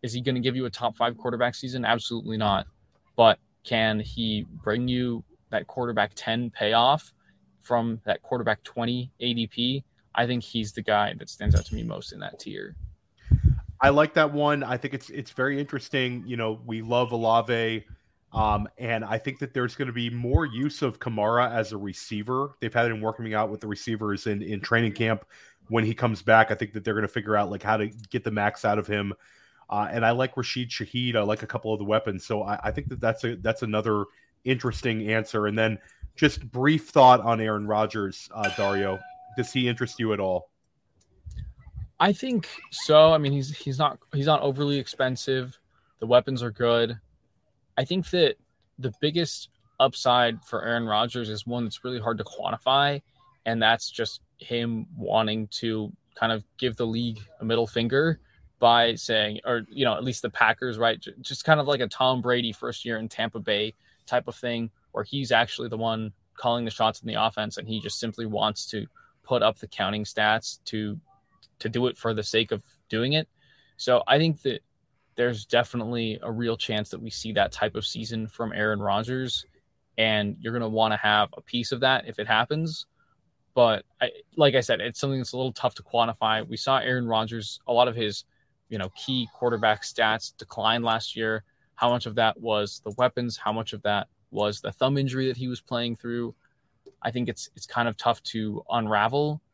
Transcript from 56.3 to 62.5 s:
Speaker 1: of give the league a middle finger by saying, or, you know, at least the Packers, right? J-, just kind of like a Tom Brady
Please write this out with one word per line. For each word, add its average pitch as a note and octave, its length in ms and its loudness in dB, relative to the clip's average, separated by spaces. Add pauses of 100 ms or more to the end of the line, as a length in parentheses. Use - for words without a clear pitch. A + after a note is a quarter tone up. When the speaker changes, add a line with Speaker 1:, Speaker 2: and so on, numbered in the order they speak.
Speaker 1:
of G#2+ 120 -4 (140)
give B2 180 -2
the A#2+ 100 -2
league A2+ 340 -4 (200)
a A2+ 40 -10
middle A2+ 220 2
finger C3+ 540 0 (380)
by A#2 360 6
saying, G#2+ 500 0
or, A#2+ 240 0
you C3+ 160 -2
know, A2+ 100 4
at A#2+ 100 -4
least B2+ 180 -4
the A2+ 80 -4
Packers, A2+ 480 2
right? A2+ 220 2
J-, - 200 -16
just - 240 -10
kind D#3 160 6
of C3+ 60 -2
like C#3+ 140 2
a A#2 80 0
Tom B2+ 340 2
Brady B2 300 0